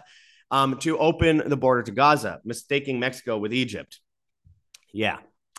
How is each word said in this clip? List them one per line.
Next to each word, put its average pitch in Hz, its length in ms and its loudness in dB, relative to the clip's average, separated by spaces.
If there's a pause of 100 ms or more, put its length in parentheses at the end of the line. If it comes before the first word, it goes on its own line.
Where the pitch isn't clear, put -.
(100)
<laughs> - 400 -20
um, 135 280 0
to 160 200 -2
open 160 480 4
the 143 100 0
border 127 260 2
to 107 100 -8
Gaza, 117 520 2
mistaking 135 540 -4
Mexico 120 400 -4
with 104 140 -4
Egypt. 117 480 -6 (920)
Yeah. 101 260 -2 (400)